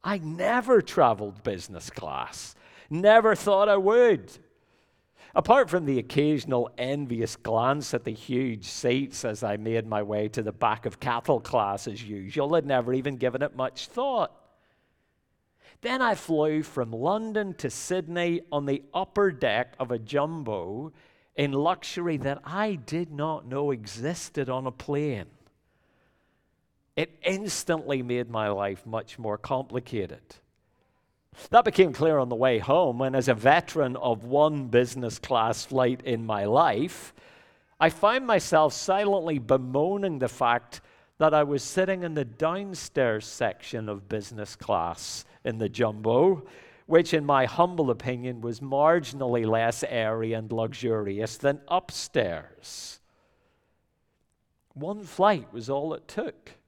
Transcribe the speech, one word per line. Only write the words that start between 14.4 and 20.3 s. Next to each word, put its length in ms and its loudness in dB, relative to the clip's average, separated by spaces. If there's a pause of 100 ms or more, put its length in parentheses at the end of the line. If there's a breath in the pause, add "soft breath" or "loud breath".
Then 200 -2
I 140 4
flew 480 2
from 300 -4
London 640 -2
to 160 -6
Sydney 680 -2 (100)
on 160 -2
the 160 -2 (120)
upper 360 0
deck 480 0
of 120 -4
a 80 -2
jumbo 920 -4 (440 soft breath)